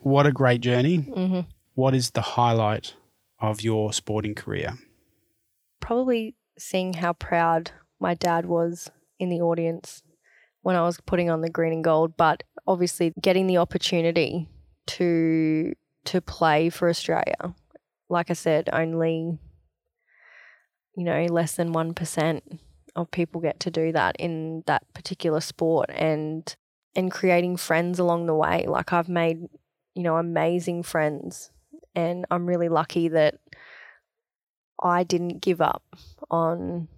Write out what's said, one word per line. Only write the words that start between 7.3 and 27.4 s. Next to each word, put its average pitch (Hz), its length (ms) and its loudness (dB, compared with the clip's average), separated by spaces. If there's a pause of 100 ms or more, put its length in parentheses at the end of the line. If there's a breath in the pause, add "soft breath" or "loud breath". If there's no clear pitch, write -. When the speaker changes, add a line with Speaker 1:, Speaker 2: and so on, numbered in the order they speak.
Speaker 2:
my 175 140 0
dad 170 320 0
was 170 440 -2 (280)
in 185 100 -2
the 170 140 -2
audience 165 600 -2 (600 soft breath)
when 185 120 2
I 170 120 4
was 175 180 -2
putting 175 240 0
on 160 140 0
the 165 80 -2
green 165 240 0
and 160 100 -2
gold, 160 320 4
but 160 280 4 (220)
obviously 175 540 0
getting 190 260 4
the 185 120 4
opportunity 170 880 0 (380)
to, 160 880 0 (320)
to 185 160 -2
play 160 480 2
for - 180 0
Australia. - 680 -2 (540)
Like 175 220 -2
I - 20 0
said, 160 400 0
only, 165 680 -2 (1600 soft breath)
you 180 80 -6
know, 165 220 0
less 170 300 0
than 165 180 0
one 165 180 -2
percent 160 680 -4 (340)
of 170 160 -6
people 170 280 -4
get 165 200 -2
to 170 100 -6
do 165 220 0
that 113 260 2
in 160 480 -6
that 143 160 0 (100)
particular 160 480 -4
sport, - 540 0
and, 156 600 -4 (400)
and 185 160 0
creating 180 440 2